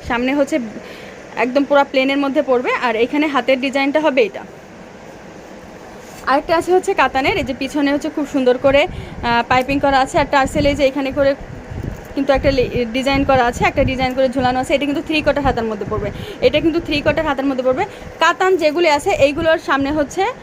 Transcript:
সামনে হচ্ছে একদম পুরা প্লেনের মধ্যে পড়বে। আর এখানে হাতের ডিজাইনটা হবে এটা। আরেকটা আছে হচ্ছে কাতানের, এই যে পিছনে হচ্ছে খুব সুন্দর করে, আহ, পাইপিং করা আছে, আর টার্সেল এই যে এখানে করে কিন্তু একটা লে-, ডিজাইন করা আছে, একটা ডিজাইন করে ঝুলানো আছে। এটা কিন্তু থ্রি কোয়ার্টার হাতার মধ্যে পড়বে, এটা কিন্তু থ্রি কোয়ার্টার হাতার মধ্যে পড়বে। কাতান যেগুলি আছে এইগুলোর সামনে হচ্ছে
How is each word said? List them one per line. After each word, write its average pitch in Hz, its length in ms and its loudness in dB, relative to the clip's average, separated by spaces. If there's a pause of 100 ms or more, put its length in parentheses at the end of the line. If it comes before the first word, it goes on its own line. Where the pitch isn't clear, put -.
সামনে 247 320 -2
হচ্ছে 285 160 0 (800)
একদম 254 280 0
পুরা 277 200 4
প্লেনের 277 400 0
মধ্যে 277 260 0
পড়বে। 254 220 2 (100)
আর 233 140 0
এখানে 262 320 0
হাতের 269 380 2
ডিজাইনটা 277 400 0
হবে 269 220 4
এটা। 208 160 -10 (1800)
আরেকটা 294 340 2
আছে 339 160 -2
হচ্ছে 370 180 2
কাতানের, 277 440 2
এই 269 120 -2
যে 269 120 -4
পিছনে 277 320 0
হচ্ছে 294 220 -2
খুব 302 180 -2
সুন্দর 254 240 4
করে, 277 300 4
আহ, - 640 -2
পাইপিং 262 280 2
করা 277 200 2
আছে, 269 220 0
আর 277 120 0
টার্সেল 285 320 2
এই 285 100 2
যে 285 160 2
এখানে 269 200 -4
করে 277 220 2 (840)
কিন্তু 277 220 0
একটা 277 200 2
লে-, 226 140 0 (260)
ডিজাইন 269 320 0
করা 254 200 4
আছে, - 120 -4 (100)
একটা 277 200 0
ডিজাইন 254 260 -2
করে 262 180 4
ঝুলানো 254 240 0
আছে। 262 160 -2
এটা 269 140 0
কিন্তু 294 180 -2
থ্রি 311 140 0
কোয়ার্টার 285 260 0
হাতার 240 240 0
মধ্যে 202 200 -6
পড়বে, 208 180 -4 (380)
এটা 269 180 4
কিন্তু 330 220 2
থ্রি 311 140 -2
কোয়ার্টার 311 280 0
হাতার 277 200 -2
মধ্যে 254 180 -2
পড়বে। 262 160 0 (360)
কাতান 349 320 2 (100)
যেগুলি 311 360 2
আছে 392 140 0 (140)
এইগুলোর 320 420 2
সামনে 277 240 0
হচ্ছে 311 320 0 (200)